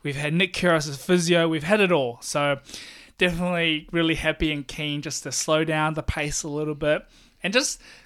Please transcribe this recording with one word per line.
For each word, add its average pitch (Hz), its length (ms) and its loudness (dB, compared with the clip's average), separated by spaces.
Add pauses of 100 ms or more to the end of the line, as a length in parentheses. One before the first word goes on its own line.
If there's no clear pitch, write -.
we've 143 140 -6
had 147 180 -2
Nick 185 200 2
Kyrgios 160 360 2
as 135 80 -8
physio, 170 500 4
we've 160 160 0
had 208 180 2
it 185 100 4
all. 127 320 2
So 143 340 0 (600)
definitely 170 720 0
really 165 240 2
happy 156 360 0
and 143 160 -6
keen 147 360 -6
just - 180 -8
to 139 100 -10
slow 156 320 2
down 156 300 0
the 151 100 -4
pace 151 380 -4
a 170 80 -8
little 151 260 -4
bit 151 300 0 (380)
and 196 100 -2
just - 260 0 (260)